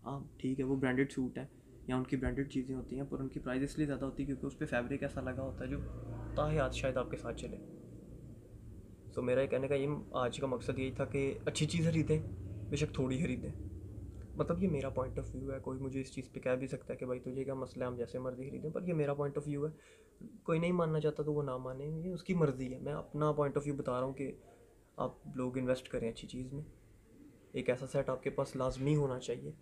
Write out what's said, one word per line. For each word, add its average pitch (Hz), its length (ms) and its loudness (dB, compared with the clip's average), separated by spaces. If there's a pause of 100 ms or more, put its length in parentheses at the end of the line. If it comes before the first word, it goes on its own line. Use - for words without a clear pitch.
हाँ 135 160 -4 (200)
ठीक 131 200 0
है 131 60 2
वो 135 120 4
branded 135 340 4
suit 127 260 -2
है 131 120 -6 (400)
या 127 80 4
उनकी 127 200 2
branded 131 320 0
चीज़ें 131 260 -2
होती 123 200 -6
हैं, 139 140 -4
पर 139 100 -2
उनकी 135 200 -4
price 127 240 0
इसलिए 147 240 0
ज़्यादा 139 180 0
होती 135 180 -2
है 139 40 -2
क्योंकि 139 200 -2
उस 135 80 -6
पर 151 120 -2
fabric 127 360 0
ऐसा 139 180 -2
लगा 127 220 -2
होता 131 200 -4
है 127 80 -4
जो - 100 -2 (560)
ताहियात 147 360 4
शायद 131 240 2
आपके 123 200 0
साथ 117 180 -4
चले। - 320 -8 (1400)
तो - 120 -2
मेरा 127 240 4
कहने 131 220 2
का 143 80 4
ये, 139 120 2 (280)
आज 123 240 2
का 139 80 0
मकसद 127 320 0
यही 131 120 0
था 135 140 0
कि 139 160 0 (260)
अच्छी 151 180 2
चीज़ 160 220 4
ख़रीदें, 156 320 6 (500)
बेशक 147 280 2
थोड़ी 131 220 2
ख़रीदें। 127 320 0 (840)
मतलब 175 260 2
ये 196 60 6
मेरा 135 200 2
point 127 300 0
of - 120 -4
view 135 200 -4
है, 135 80 -4
कोई 131 180 -4
मुझे 135 240 -2
इस 131 120 -6
चीज़ 127 200 -6
पे - 60 -6
कह 127 160 4
भी 135 120 -2
सकता 127 260 -4
है - 40 -4
कि 131 80 -4
भाई 123 140 0
तुझे 127 240 -4
क्या 135 120 -2
मसला 127 300 -4
है, 123 60 0
हम 123 60 -4
जैसे 120 220 -4
मर्जी 127 300 -4
ख़रीदें, 139 220 -4
पर - 120 -2
ये 175 100 0
मेरा 143 200 4
point 143 240 0
of 147 100 -2
view 143 180 0
है। 156 80 -2 (720)
कोई 165 140 4
नहीं 170 140 4
मानना 160 260 4
चाहता 151 240 2
तो 151 100 2
वो 147 80 4
ना 131 160 0
माने, 131 320 -4 (140)
ये 185 80 -2
उसकी 180 240 0
मर्ज़ी 131 320 6
है। 127 160 -4
मैं 143 100 -2
अपना 151 380 2
पॉइंट 147 260 4
ऑफ 139 60 4
व्यू 143 100 2
बता 139 180 0
रहा 123 100 4
हूँ 135 120 0
कि 135 160 -2 (680)
आप - 240 -2 (160)
लोग 127 200 0
invest 127 300 2
करें 117 220 0
अच्छी - 180 -8
चीज़ 131 280 -6
में। 151 80 -4 (920)
एक 127 140 2
ऐसा 123 180 0
set 135 220 2
आपके 131 220 0
पास - 240 0
लाजमी 131 380 2
होना 135 260 4
चाहिए। 139 420 -4